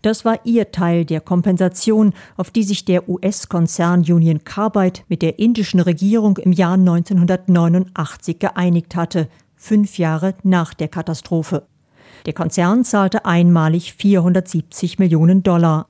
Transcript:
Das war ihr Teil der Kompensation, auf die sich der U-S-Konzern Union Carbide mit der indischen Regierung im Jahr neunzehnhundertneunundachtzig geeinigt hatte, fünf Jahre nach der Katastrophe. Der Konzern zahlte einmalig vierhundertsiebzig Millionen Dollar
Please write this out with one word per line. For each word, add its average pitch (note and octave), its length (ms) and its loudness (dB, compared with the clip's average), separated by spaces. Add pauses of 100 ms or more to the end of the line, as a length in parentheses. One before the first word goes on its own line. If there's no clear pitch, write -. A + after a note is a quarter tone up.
Das A3 240 -2
war A3+ 200 0
ihr A#3 260 0
Teil E3+ 340 0
der D#3 160 -6
Kompensation, F#3 920 0 (240)
auf F#3 120 -6
die A3+ 140 -2
sich G3 220 -4
der F3+ 220 0
U-S-Konzern F3 960 -2
Union E3 440 2
Carbide G3+ 640 -2
mit E3 120 -4
der D#3+ 160 -2
indischen A3 420 0
Regierung F#3+ 580 2
im F#3 160 0
Jahr F3+ 240 2
neunzehnhundertneunundachtzig F3 1600 0
geeinigt F3+ 560 -2
hatte, E3+ 320 -4 (280)
fünf G#3 440 -2
Jahre D#3+ 340 -2 (100)
nach F3+ 300 0
der D3+ 140 -8
Katastrophe. D#3+ 800 -6 (580)
Der D#3 80 -8
Konzern F3+ 500 0
zahlte G3 420 -2
einmalig E3+ 680 2
vierhundertsiebzig F3+ 1040 -2
Millionen F3+ 460 4
Dollar E3+ 460 0